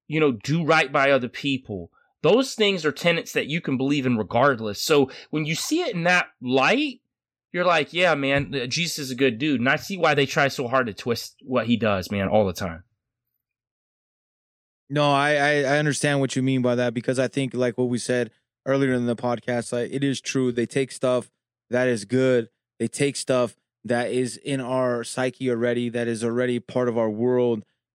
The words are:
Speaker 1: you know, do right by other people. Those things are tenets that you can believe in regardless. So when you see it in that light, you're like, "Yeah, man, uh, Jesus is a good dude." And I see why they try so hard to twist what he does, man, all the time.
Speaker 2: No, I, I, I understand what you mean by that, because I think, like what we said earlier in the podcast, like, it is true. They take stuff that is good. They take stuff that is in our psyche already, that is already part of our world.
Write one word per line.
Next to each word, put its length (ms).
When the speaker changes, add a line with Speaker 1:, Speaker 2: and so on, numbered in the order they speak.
Speaker 1:
you 100
know, 140
do 320
right 280
by 200
other 160
people. 600
Those 320
things 300
are 80
tenets 400
that 140
you 140
can 160
believe 300
in 120
regardless. 640
So 260
when 140
you 100
see 280
it 120
in 100
that 220
light, 600
you're 120
like, 280
"Yeah, 220
man, 400
uh, 120
Jesus 320
is 120
a 60
good 220
dude." 200
And 100
I 80
see 200
why 180
they 120
try 220
so 200
hard 180
to 80
twist 480
what 240
he 100
does, 360
man, 160
all 180
the 60
time. 320
Speaker 2:
No, 220
I, 240
I, 160
I 160
understand 420
what 160
you 60
mean 200
by 140
that, 180
because 240
I 80
think, 280
like 240
what 100
we 100
said 320
earlier 260
in 140
the 100
podcast, 560
like, 200
it 120
is 160
true. 320
They 140
take 260
stuff 380
that 180
is 160
good. 460
They 100
take 280
stuff 400
that 280
is 240
in 240
our 420
psyche 480
already, 380
that 180
is 160
already 380
part 280
of 100
our 120
world. 540